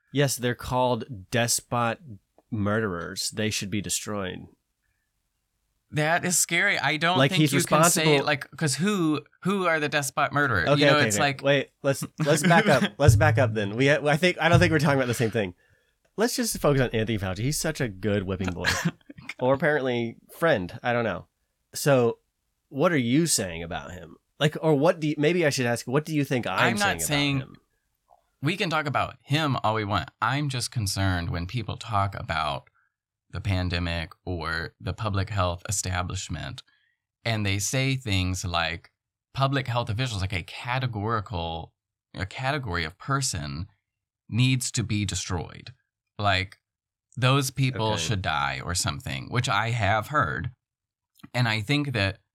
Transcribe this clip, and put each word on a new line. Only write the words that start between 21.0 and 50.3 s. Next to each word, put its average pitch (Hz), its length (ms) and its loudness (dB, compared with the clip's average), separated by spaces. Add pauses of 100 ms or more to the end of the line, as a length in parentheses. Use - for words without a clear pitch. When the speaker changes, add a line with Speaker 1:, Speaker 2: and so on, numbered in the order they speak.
Speaker 1:
know. 90 220 -6 (460)
So, 127 440 4 (500)
what 156 240 0
are 160 60 2
you 131 280 2
saying 87 380 -2
about 80 280 -8
him? 85 260 -18 (200)
Like, 147 240 0
or 160 140 4
what 160 240 2
do 151 100 -2
you, 151 80 -2
maybe 165 280 2
I 147 40 4
should 127 160 0
ask, 120 220 -2
what 139 160 0
do 160 100 -6
you 143 120 2
think 123 200 -2
I'm 95 140 -2
Speaker 2:
I'm 123 140 2
not 208 60 -2
Speaker 1:
saying 202 220 0
Speaker 2:
saying 143 360 0
Speaker 1:
about 131 100 -6
him? - 80 -20 (880)
Speaker 2:
We 175 160 -2
can 196 120 -2
talk 151 160 0
about 117 360 -2
him 147 420 0
all 107 120 2
we 110 100 -2
want. 98 240 -2 (120)
I'm 139 280 0
just 127 220 -6
concerned 95 580 0
when 87 160 -4
people 101 320 -6
talk 98 420 -2
about 76 500 -4 (640)
the 90 100 -8
pandemic 87 680 -2 (140)
or 82 560 -6
the 92 120 -6
public 98 360 -4
health 92 400 -2
establishment. 90 920 -6 (640)
And 110 200 -2
they 98 140 0
say 131 360 0
things 92 500 -2
like, 85 460 -4 (420)
"Public 135 340 0
health 120 220 -2
officials," 110 320 -4
like 95 120 -2
a 82 100 -4
categorical, 104 1300 -4 (420)
a 87 100 -6
category 127 600 -4
of 78 120 -12
person 87 680 -4 (600)
needs 127 440 2
to 113 120 -2
be 104 220 -2
destroyed. - 680 -6 (440)
Like, 95 400 0 (600)
those 131 340 2
people 113 420 0
Speaker 1:
Okay. 107 80 -2
Speaker 2:
should 92 200 -2
die 69 420 -2
or 85 100 -6
something, 69 560 -4
which 123 200 -2
I 110 220 0
have 107 360 0
heard. 113 440 0 (800)